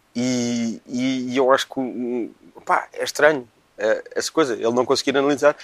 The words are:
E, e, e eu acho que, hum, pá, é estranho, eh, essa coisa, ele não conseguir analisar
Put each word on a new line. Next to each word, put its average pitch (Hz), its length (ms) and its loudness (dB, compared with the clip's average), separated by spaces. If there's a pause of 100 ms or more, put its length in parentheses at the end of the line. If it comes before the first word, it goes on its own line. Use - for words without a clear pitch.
(160)
E, 120 720 -2
e, 127 460 -4
e 131 40 -2
eu 131 140 6
acho - 160 4
que, - 120 -10
hum, 120 520 -4 (340)
pá, - 280 -2
é - 100 -6
estranho, 139 440 0 (300)
eh, 107 260 0 (120)
essa - 160 -4
coisa, 143 220 2
ele 107 180 -2
não 123 140 0
conseguir 135 320 0
analisar 143 460 2